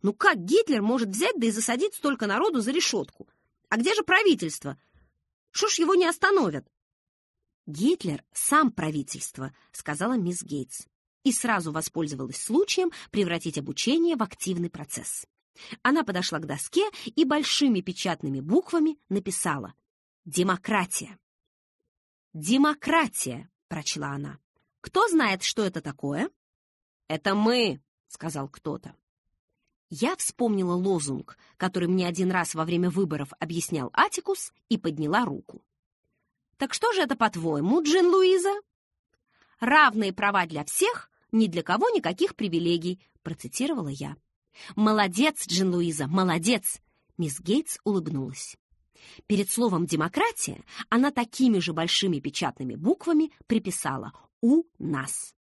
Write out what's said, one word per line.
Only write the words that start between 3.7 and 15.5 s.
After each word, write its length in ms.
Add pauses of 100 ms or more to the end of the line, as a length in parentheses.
А 60
где 180
же 100
правительство? 720 (720)
Что 180
ж 120
его 140
не 120
остановят?» 640 (960)
«Гитлер — 560 (100)
сам 380
правительство», 840 (200)
сказала 440
мисс 260
Гейтс. 440 (380)
И 80
сразу 400
воспользовалась 680
случаем 520 (180)
превратить 480
обучение 560
в 80
активный 480
процесс. 560 (560)